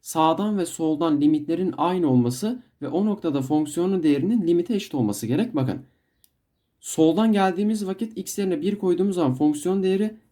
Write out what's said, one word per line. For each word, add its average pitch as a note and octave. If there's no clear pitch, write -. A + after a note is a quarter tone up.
sağdan E3
ve F3
soldan D#3
limitlerin D#3
aynı F3
olması B2+
ve D3
o F#3+
noktada E3
fonksiyonun D#3
değerinin E3
limite F3
eşit G3
olması G#2+
gerek. D#3+
Bakın, B2+
soldan E3
geldiğimiz G3+
vakit G#3
x -
yerine F#3
bir G3+
koyduğumuz F#3
zaman D3+
fonksiyon D3+
değeri G3